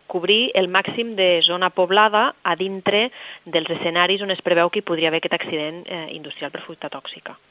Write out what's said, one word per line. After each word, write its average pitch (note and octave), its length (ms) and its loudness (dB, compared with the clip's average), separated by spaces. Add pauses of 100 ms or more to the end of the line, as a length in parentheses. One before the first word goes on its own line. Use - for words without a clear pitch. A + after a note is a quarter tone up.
cobrir G#3 460 2
el F#3+ 160 2
màxim G3+ 480 0
de F3+ 240 4
zona F3+ 300 2
poblada G#3 640 4 (100)
a F3 100 0
dintre G3 560 0 (360)
dels E3 240 -2
escenaris F3 500 2
on G3 100 -4
es F#3 120 -4
preveu E3+ 260 4
que G#3 120 -2
hi G3+ 40 -14
podria E3 240 0
haver D#3+ 160 0
aquest F3 80 -2
accident, E3 560 -6
eh, E3 240 -10
industrial D3+ 400 -12
per - 80 -10
fuita D#3 300 -12
tòxica. - 480 -14 (120)